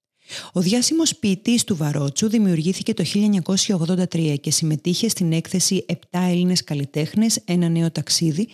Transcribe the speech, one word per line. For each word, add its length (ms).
Ο 80
διάσημος 560
ποιητής 480
του 120
Βαρότσου 520
δημιουργήθηκε 680
το 100
χίλια 220
εννιακόσια 480
ογδόντα 320
τρία 300
και 140
συμμετείχε 580
στην 240
έκθεση 560
"Επτά 320
Έλληνες 440
καλλιτέχνες, 800
ένα 240
νέο 220
ταξίδι", 640